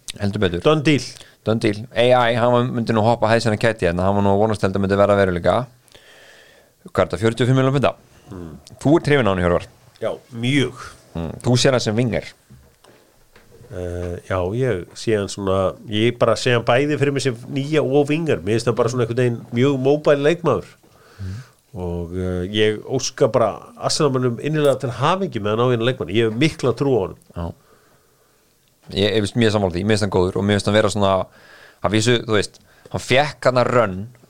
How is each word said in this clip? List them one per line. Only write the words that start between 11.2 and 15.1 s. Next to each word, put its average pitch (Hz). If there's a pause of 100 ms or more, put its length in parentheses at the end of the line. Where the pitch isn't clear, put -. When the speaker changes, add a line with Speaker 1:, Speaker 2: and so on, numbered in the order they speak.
Speaker 1:
Þú 123
sér 139
hann 120
sem 107
winger. 113 (1400)
Speaker 2:
Eh, 90
já, 95 (180)
ég 117 (100)
sé -